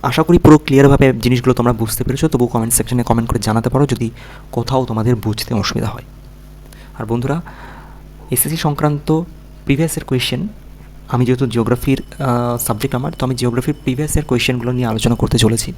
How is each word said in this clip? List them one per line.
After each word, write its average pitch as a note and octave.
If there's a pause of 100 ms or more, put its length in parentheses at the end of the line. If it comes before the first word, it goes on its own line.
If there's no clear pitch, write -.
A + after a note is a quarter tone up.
আশা D#3+
করি F3
পুরো D#3
ক্লিয়ারভাবে C#3 (160)
জিনিসগুলো B2
তোমরা A#2+
বুঝতে A2
পেরেছো। C#3
তবুও A#2+
কমেন্ট A2+
সেকশনে A#2+
কমেন্ট A#2
করে A2+
জানাতে A2+
পারো C3 (100)
যদি A#2 (480)
কোথাও C3
তোমাদের A2 (120)
বুঝতে A2 (100)
অসুবিধা G#2
হয়। - (920)
আর A2
বন্ধুরা, C3 (960)
এসএসসি D#3+
সংক্রান্ত D3 (560)
প্রিভিয়াস D#3
ইয়ার D#3+
কোয়েশ্চেন, B2+ (720)
আমি B2
যেহেতু B2+
জিওগ্রাফির, A#2+
আহ, A#2+ (100)
সাবজেক্ট -
আমার, D3
তো -
আমি C3
জিওগ্রাফির B2
প্রিভিয়াস C#3
ইয়ার D3+
কোয়েশ্চেনগুলো B2
নিয়ে B2
আলোচনা A2+
করতে B2
চলেছি। A2